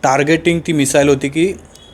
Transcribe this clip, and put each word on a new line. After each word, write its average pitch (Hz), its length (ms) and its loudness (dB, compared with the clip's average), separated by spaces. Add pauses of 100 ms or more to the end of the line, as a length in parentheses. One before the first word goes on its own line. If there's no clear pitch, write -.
टार्गेटिंग 156 640 0
ती 170 60 -4
मिसाईल 147 360 2
होती 139 200 0
की 170 260 -2 (400)